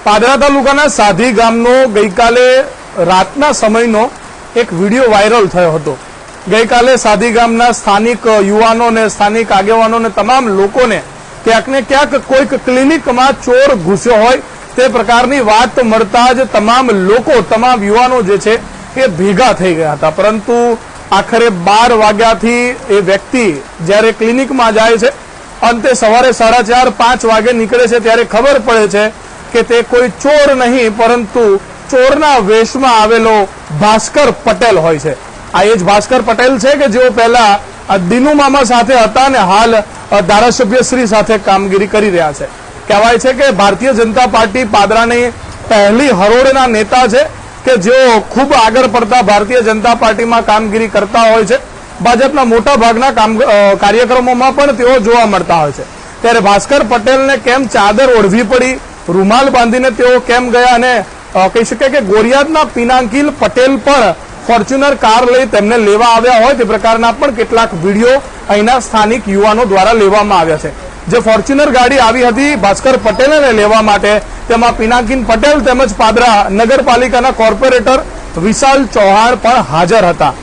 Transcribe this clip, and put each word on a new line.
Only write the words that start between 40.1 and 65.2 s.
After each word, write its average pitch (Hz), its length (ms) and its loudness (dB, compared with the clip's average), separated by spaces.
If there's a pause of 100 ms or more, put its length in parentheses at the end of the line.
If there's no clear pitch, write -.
અ, 202 100 2
ધારાસભ્ય 220 600 0
શ્રી 247 260 -2
સાથે 214 300 0
કામગીરી 196 500 0
કરી 208 220 0
રહ્યા 165 240 -2
છે. 143 120 -10 (420)
કહેવાય 220 300 2
છે 262 160 0
કે 269 180 0
ભારતીય 202 420 0
જનતા 226 340 0
પાર્ટી 226 360 0
પાદરાની 226 680 0 (400)
પહેલી 220 400 2
હરોળના 247 580 2
નેતા 233 400 0
છે 247 160 2 (420)
કે 254 120 2
જેઓ 240 420 2
ખૂબ 285 340 -2
આગળ 240 340 2
પડતા 233 340 0
ભારતીય 208 400 0
જનતા 220 340 0
પાર્ટીમાં 233 500 -2
કામગીરી 220 420 -2
કરતા 208 340 -2
હોય 226 240 2
છે. 226 120 0 (440)
ભાજપના 254 420 0
મોટા 233 320 2
ભાગના 233 360 2
કામ, 220 260 0
અ, 202 380 2
કાર્યક્રમોમાં 247 800 0
પણ 285 160 2
તેઓ 247 280 2
જોવા 226 260 2
મળતા 175 300 0
હોય 151 160 0
છે. - 120 -12 (380)
ત્યારે 233 180 2
ભાસ્કર 202 440 2
પટેલને 262 540 0
કેમ 247 300 -2
ચાદર 214 420 2
ઓઢવી 220 340 2
પડી, 254 360 -2 (300)
રૂમાલ 202 400 2
બાંધીને 254 400 0
તેઓ 247 300 0
કેમ 247 300 -2
ગયા 247 240 2
અને, 240 300 0 (320)
અ, 185 120 2
કહી 226 160 0
શકાય 262 260 -2
કે 269 120 0
ગોરિયાદના 254 600 0
પિનાકિલ 254 760 -2
પટેલ 254 380 0
પણ 240 360 2 (340)
ફોર્ચ્યુનર 269 480 0
કાર 226 360 2